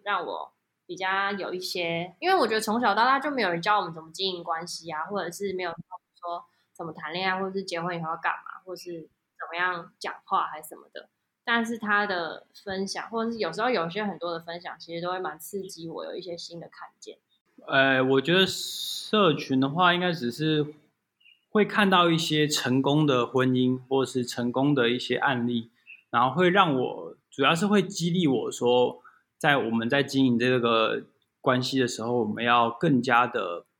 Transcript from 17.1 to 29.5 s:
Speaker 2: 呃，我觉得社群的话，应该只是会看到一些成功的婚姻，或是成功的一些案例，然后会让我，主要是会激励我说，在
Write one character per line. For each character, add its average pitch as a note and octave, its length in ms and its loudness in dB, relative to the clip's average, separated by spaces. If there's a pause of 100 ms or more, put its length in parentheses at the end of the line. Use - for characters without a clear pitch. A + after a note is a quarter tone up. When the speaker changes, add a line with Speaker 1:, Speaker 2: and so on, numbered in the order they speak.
Speaker 2:
呃， C3+ 360 4
我 C3+ 180 4
觉 E3 140 2
得 F#3 120 6
社 - 880 0
群 C3+ 260 -2
的 C3+ 120 2
话， F3 240 4
应 F3 60 0
该 F3+ 120 0
只 A#2+ 180 -4
是 D3+ 440 -2 (800)
会 G#3 120 4
看 G#3 260 2
到 F3 180 6
一 E3 80 4
些 D#3 300 2
成 C3+ 340 2
功 C#3+ 240 4
的 B2 220 4
婚 B2+ 240 2
姻， B2+ 380 2
或 C3+ 160 2
是 B2+ 200 -4
成 A#2+ 280 -4
功 C3+ 200 2
的 B2 160 2
一 B2 100 0
些 B2 180 -2
案 A#2+ 300 0
例， A#2 240 -2 (400)
然 A#2+ 120 2
后 C3 120 2
会 F3+ 140 4
让 F3+ 320 4
我， G2 360 -6 (120)
主 - 140 -4
要 C#3 100 6
是 E3+ 140 0
会 G3+ 160 4
激 E3+ 280 -2
励 E3+ 180 2
我 A#2+ 240 0
说， B2 500 2 (340)
在 D3 200 4